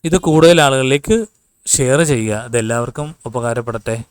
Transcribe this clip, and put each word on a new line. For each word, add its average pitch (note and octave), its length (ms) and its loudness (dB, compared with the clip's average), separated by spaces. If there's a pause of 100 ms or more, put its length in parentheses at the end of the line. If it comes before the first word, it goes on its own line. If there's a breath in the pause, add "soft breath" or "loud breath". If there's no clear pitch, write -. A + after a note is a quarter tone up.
ഇത് E3+ 140 0
കൂടുതൽ E3 440 6
ആളുകളിലേക്ക് C#3 640 0 (400)
ഷെയർ C3+ 380 0
ചെയ്യുക. A2+ 420 -2
ഇതെല്ലാവർക്കും A#2+ 720 -4 (100)
ഉപകാരപ്പെടട്ടെ. A#2 840 -6